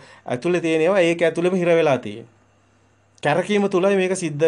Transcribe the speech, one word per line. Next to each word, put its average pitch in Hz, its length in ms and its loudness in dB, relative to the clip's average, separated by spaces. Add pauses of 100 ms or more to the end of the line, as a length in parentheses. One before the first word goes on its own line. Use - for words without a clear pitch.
(260)
ඇතුලේ 170 360 -2
තියෙන 160 200 0
ඒවා 190 180 2
ඒක 170 220 2
ඇතුලේම 170 340 0
හිර 175 120 0
වෙලා 160 300 2
තියෙන. 113 280 -14 (1000)
කැරකීම 190 460 0
තුලයි 196 260 2
මේක 185 200 -2
සිද්ධ 160 320 -2